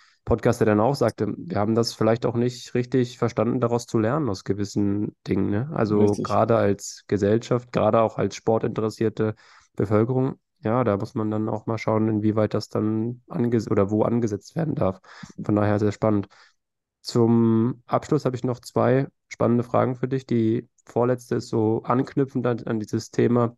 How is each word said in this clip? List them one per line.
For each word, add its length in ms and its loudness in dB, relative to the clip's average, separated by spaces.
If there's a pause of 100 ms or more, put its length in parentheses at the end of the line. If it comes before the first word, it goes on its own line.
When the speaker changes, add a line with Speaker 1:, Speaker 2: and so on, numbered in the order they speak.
(260)
Speaker 1:
Podcast, 340 2
der 60 4
dann 160 4
auch 140 2
sagte, 420 -2
wir 200 -8
haben 180 0
das 180 0
vielleicht 320 0
auch 100 -2
nicht 380 -4
richtig 440 -2
verstanden, 440 0
daraus 240 -2
zu 120 -4
lernen 320 0
aus 140 -6
gewissen 720 -2 (100)
Dingen, 240 0
ne? 240 -2
Also 260 0
Speaker 2:
Richtig. 260 2
Speaker 1:
gerade 320 2
als 500 -2
Gesellschaft, 640 0
gerade 300 2
auch 160 0
als 180 -2
sportinteressierte 1000 -2 (420)
Bevölkerung, 580 0 (280)
ja, 200 0
da 140 2
muss 180 -8
man 160 -2
dann 180 -2
auch 160 -6
mal 140 -4
schauen, 280 0
inwieweit 460 0
das 160 -4
dann 580 -4
anges-, 420 -2
oder 200 2
wo 140 2
angesetzt 520 -2
werden 200 -2
darf. 240 -2 (440)
Von 120 0
daher 240 2
sehr 120 2
spannend. 360 0 (760)
Zum 840 2
Abschluss 380 0
habe 100 0
ich 80 -8
noch 160 -4
zwei 480 0 (200)
spannende 360 0
Fragen 320 0
für 120 -6
dich. 200 -4
Die 420 0 (160)
vorletzte 520 -2
ist 120 -6
so 320 0
anknüpfend 640 -2
an, 220 0
an 120 -2
dieses 300 -6
Thema, 480 2